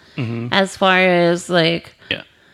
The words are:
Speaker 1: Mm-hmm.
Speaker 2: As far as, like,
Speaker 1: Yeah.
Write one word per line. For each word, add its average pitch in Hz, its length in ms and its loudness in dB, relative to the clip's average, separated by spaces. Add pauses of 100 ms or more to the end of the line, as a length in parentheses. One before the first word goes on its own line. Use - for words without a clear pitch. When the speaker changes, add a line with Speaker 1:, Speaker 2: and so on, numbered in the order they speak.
(180)
Speaker 1:
Mm-hmm. 117 340 -6
Speaker 2:
As 190 260 0
far 185 220 2
as, 175 500 2
like, 170 460 -2 (160)
Speaker 1:
Yeah. - 100 -8 (320)